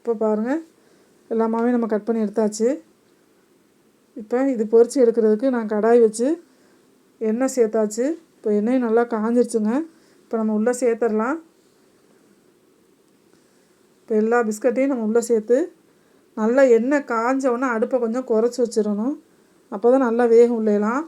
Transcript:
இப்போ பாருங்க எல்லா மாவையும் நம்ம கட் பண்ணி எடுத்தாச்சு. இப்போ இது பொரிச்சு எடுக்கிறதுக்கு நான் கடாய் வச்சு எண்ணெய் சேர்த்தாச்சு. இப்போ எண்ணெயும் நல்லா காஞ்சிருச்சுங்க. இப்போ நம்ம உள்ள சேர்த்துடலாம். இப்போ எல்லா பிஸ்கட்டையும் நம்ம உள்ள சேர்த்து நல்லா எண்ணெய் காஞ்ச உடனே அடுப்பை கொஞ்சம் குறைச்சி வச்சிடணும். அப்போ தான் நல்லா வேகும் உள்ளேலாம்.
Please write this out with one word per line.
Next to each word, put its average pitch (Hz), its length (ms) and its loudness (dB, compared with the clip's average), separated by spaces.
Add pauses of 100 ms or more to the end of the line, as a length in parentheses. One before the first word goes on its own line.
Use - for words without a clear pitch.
இப்போ 233 240 -4
பாருங்க 220 280 0 (800)
எல்லா 226 200 0
மாவையும் 240 240 0
நம்ம 233 160 0
கட் 214 160 -2
பண்ணி 226 160 -2
எடுத்தாச்சு. 214 420 -2 (1500)
இப்போ 233 180 -4 (140)
இது 226 200 -2
பொரிச்சு 233 320 4
எடுக்கிறதுக்கு 220 500 2
நான் 220 180 -4
கடாய் 226 320 4
வச்சு 226 240 0 (1000)
எண்ணெய் 254 260 -2
சேர்த்தாச்சு. 220 500 0 (320)
இப்போ - 220 -4
எண்ணெயும் 247 280 0
நல்லா 226 160 2 (120)
காஞ்சிருச்சுங்க. 226 580 0 (520)
இப்போ - 160 -8
நம்ம 220 180 -2
உள்ள 226 220 0
சேர்த்துடலாம். 233 580 -2 (2500)
இப்போ - 200 -6
எல்லா 226 180 2 (100)
பிஸ்கட்டையும் 254 440 -2
நம்ம 226 160 -4
உள்ள 226 220 0
சேர்த்து 226 260 0 (880)
நல்லா 247 220 2 (120)
எண்ணெய் 269 260 0 (100)
காஞ்ச 254 320 -2 (100)
உடனே 254 220 -4
அடுப்பை 233 280 -4
கொஞ்சம் 247 260 -6
குறைச்சி 233 340 0
வச்சிடணும். 214 520 -4 (580)
அப்போ 220 200 2
தான் 269 140 2
நல்லா 233 260 0
வேகும் 233 260 6
உள்ளேலாம். 214 480 0